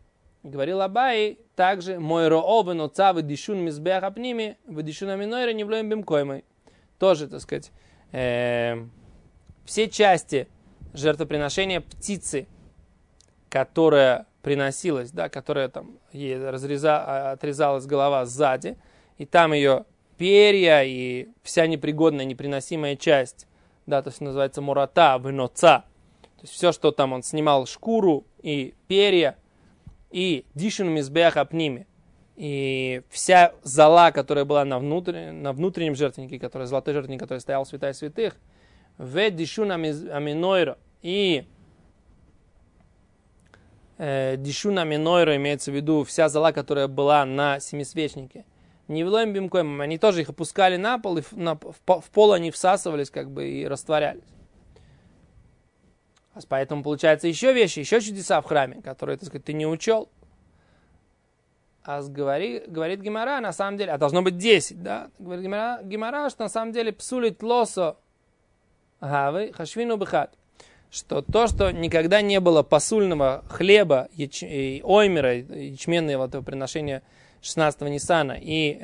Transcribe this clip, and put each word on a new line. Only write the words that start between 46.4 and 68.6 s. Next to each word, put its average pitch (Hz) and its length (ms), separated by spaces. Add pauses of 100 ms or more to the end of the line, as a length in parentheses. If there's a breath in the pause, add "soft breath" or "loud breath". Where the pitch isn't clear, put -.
которая 143 340
была 143 380
на 139 360
семисвечнике, 147 840 (440 soft breath)
не 160 160
влоем 214 280
бимкоемом, 175 480
они 151 180
тоже 185 240
их 156 80
опускали 180 460
на 226 220
пол, 185 200
и - 20
в, - 120
на, 165 220
в - 320
по-, 185 140
в - 100
пол 208 220
они 170 180
всасывались, 170 600
как 139 200
бы, 139 180
и 139 180
растворялись. 147 580 (2000 soft breath)
А 190 60
с-, - 60
поэтому 135 360
получается 151 440
еще 196 260
вещи, 220 260
еще 175 220
чудеса 196 400
в - 40
храме, 139 380
которые, 135 340
так - 120
сказать, 135 160
ты 151 80
не 156 140
учел. 208 420 (1800)
А 143 180
с-, 143 60
говори-, 143 580
говорит 170 340
Гемара, 220 400
на 202 120
самом 202 260
деле, 190 140
а 143 60
должно 151 240
быть 185 140
десять, 180 460
да? - 360
Говорит 180 260
Гемара, 214 380
Гемара, 226 460
что - 140
на 208 60
самом 226 240
деле 226 200
псулит 233 500
лосо 214 540 (1040)